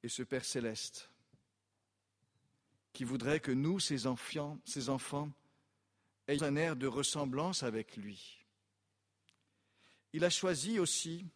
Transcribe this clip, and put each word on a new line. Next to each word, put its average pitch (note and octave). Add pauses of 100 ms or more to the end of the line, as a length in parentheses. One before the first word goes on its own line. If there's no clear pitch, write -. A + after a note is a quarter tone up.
Et A#2+
ce B2+
Père B2+
céleste, - (1800)
qui C3
voudrait C3
que C#3
nous, D#3
ses C3
enfants, D3
ses C3
enfants, C#3+ (960)
ayons D3
un C#3
air D#3+
de C3
ressemblance C#3
avec A2
lui, G2+ (1700)
il D#3+
a F3
choisi F#3
aussi E3+